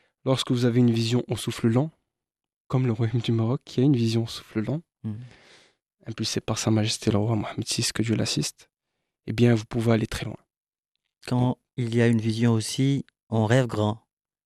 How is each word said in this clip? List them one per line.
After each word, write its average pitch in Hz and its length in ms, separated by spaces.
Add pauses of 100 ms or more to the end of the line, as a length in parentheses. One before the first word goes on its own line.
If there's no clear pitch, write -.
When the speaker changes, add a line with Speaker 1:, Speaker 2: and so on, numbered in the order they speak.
(260)
Speaker 1:
lorsque 131 260
vous 123 140
avez 123 140
une 120 120
vision 117 360
au - 80
souffle - 320
lent, 127 240 (760)
comme 127 200
le 113 60
royaume 113 260
du 117 120
Maroc, 113 340
qui - 160
a - 20
une 139 120
vision 117 280
au 117 40
souffle - 340
lent, 127 200 (220)
Speaker 2:
Mhm. 107 140 (920)
Speaker 1:
impulsé 113 320
par - 180
Sa - 140
Majesté 110 400
le 104 60
roi 113 180
Mohamed - 320
six, - 240
que - 100
Dieu 113 140
l'assiste, - 540 (580)
eh 110 60
bien, 120 200
vous 110 120
pouvez 117 260
aller 113 160
très - 180
loin. - 120 (920)
Speaker 2:
Quand 123 300 (180)
il 117 180
y 120 80
a 117 60
une 117 140
vision 113 320
aussi, 135 520 (240)
on 110 160
rêve 123 220
grand. 107 320 (460)